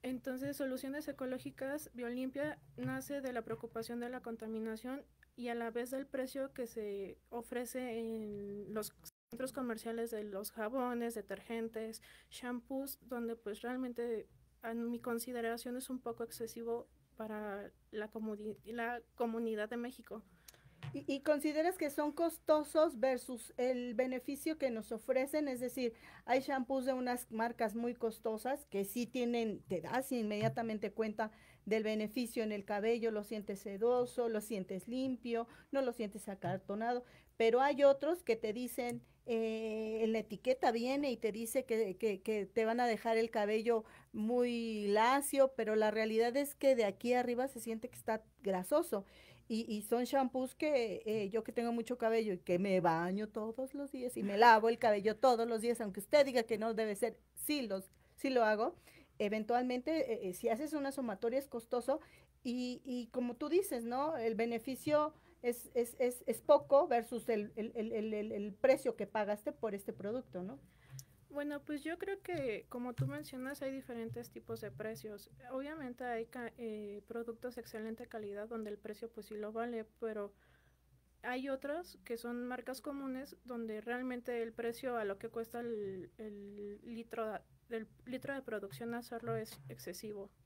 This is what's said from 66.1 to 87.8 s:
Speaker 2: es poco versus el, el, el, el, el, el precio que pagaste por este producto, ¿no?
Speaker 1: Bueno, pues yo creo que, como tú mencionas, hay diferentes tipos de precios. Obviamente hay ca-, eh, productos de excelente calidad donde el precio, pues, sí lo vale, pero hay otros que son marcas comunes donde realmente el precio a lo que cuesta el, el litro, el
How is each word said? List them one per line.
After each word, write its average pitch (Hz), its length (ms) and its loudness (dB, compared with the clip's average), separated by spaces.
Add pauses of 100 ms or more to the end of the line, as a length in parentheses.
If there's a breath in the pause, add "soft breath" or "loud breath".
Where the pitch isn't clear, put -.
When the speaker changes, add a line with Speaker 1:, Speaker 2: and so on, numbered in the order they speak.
Speaker 2:
es - 140 0
poco 285 480 8
versus 233 400 0
el, 214 260 0
el, 220 180 -6
el, 226 200 -4
el, 220 200 -2
el, 214 200 -4
el 202 200 -4
precio 262 440 6
que 202 100 -2
pagaste 208 460 -2
por 220 200 -2
este 202 200 -6
producto, 202 500 -6
¿no? 254 160 -10 (720 loud breath)
Speaker 1:
Bueno, 294 340 -4
pues 294 200 -6
yo 330 160 -4
creo 392 240 -4
que, 269 460 -2
como 247 240 -6
tú 247 120 -2
mencionas, 277 560 -6
hay 269 100 -4
diferentes 233 600 -8
tipos 226 280 -10
de 208 120 -10
precios. 214 580 -10 (220)
Obviamente 269 520 -6
hay 233 220 -2
ca-, 240 320 -8
eh, 214 500 -8
productos 233 460 -6
de 233 80 -10
excelente 226 460 -6
calidad 208 400 -6
donde 220 240 -6
el 208 80 -8
precio, 220 320 -8
pues, 214 160 -12
sí 214 80 -10
lo 208 160 -4
vale, 226 340 -2 (140)
pero 208 340 -4 (880 soft breath)
hay 254 280 -4
otros 285 560 -4
que 233 120 -4
son 240 300 -6
marcas 254 340 -6
comunes 269 640 -6
donde 226 380 -6
realmente 247 600 -4
el 226 100 -4
precio 233 460 -4
a 220 80 0
lo 196 140 -2
que 226 100 -8
cuesta 233 300 -6
el, 202 580 -6
el 208 640 -10
litro, 226 560 -6 (300)
el 226 180 -6 (180)